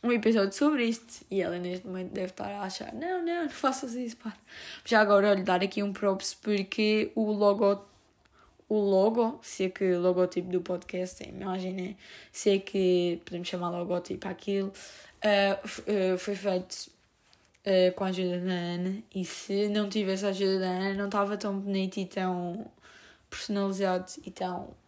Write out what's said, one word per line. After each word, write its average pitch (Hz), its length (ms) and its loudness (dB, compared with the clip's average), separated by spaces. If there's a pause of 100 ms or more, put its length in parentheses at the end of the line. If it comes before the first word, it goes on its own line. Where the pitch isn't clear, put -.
um 240 80 2
episódio 214 420 4
sobre 294 320 2
isto. - 440 -6
E 196 120 0
ela 175 180 -2
neste 180 260 -6
momento 185 280 -8
deve 185 180 -4
estar 202 180 -8
a 202 120 -8
achar, - 320 -8
"Não, 349 300 -4
não, 339 200 -2
não 294 60 -4
faças 262 460 -2
isso, 247 220 -6
pá." 214 160 -10 (520)
Já 220 160 6
agora, 202 300 6
olha, 190 120 4
dar 180 180 2
aqui 196 220 -2
um 202 80 -2
props, 196 420 0
porque 214 800 0
o 214 160 0
logo, 202 540 4 (840)
o 214 100 2
logo, 220 640 4
se - 220 -4
é 185 40 0
que 190 140 -4 (100)
o 175 80 0
logotipo 180 480 2
do 180 120 0
podcast, 180 640 -6
a - 40 -14
imagem, 185 460 -6
né? 190 220 -6 (360)
Se - 200 2
é 196 80 4
que 180 680 2
podemos 175 220 -8
chamar 175 240 -4
logotipo 175 560 -4
àquilo, 196 440 -4 (500)
ah, 202 420 4
f-, - 240 -10
ah, 185 300 2
foi 202 180 -4
feito, 185 560 -4 (720)
ah, 185 300 6
com 196 100 -2
a - 20 0
ajuda 180 320 -2
da 180 140 -2
Ana, 180 500 -4 (100)
e 185 120 -4
se 202 440 -2
não 208 200 0
tivesse 196 360 0
a 202 40 2
ajuda 190 300 2
da 185 80 0
Ana, 190 260 -2
não 202 120 -2
estava 202 320 0
tão 202 220 -4
bonito 190 380 -2
e 190 80 -2
tão 180 680 -4 (580)
personalizado 190 840 -2 (140)
e 185 60 -12
tão - 440 -6 (120)